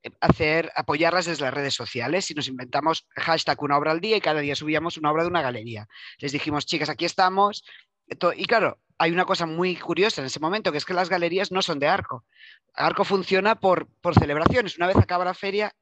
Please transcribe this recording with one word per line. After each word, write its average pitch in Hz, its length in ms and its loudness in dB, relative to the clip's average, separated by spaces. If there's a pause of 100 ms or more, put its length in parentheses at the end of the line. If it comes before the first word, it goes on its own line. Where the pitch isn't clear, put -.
eh, 120 80 -12 (100)
hacer, 160 540 2
apoyarlas 165 500 0
desde 151 200 -4
las 127 100 -2
redes 139 180 -2
sociales 127 560 -4
y 156 60 -10
nos 139 120 -6
inventamos 139 680 -2
hashtag 151 480 0
una 143 120 2
obra 147 140 2
al 165 120 0
día 214 160 2
y 196 40 0
cada 156 180 0
día 143 160 -2
subíamos 156 420 -2
una 151 140 0
obra 160 120 2
de 175 60 -2
una 175 120 0
galería. 113 460 -6 (320)
Les 143 120 -6
dijimos, 147 360 -2
"Chicas, 151 220 -2
aquí 165 160 -4
estamos". 196 580 2 (420)
Esto, 165 280 -2
y 180 120 -6
claro, 208 340 2 (200)
hay 165 120 4
una 175 140 2
cosa 175 200 0
muy 170 300 -2
curiosa 170 460 0
en 131 60 -6
ese 139 120 -8
momento, 185 320 -2
que 147 60 -4
es - 80 -4
que 185 80 -6
las 175 160 0
galerías 175 420 0
no 185 100 0
son 151 180 -2
de 143 80 2
Arco. 143 380 -2 (480)
Arco 160 300 0
funciona 190 560 2
por, 175 280 2 (140)
por 170 140 -2
celebraciones. 160 640 2
Una 175 100 2
vez 190 100 4
acaba 180 280 2
la 185 80 0
feria 202 480 -2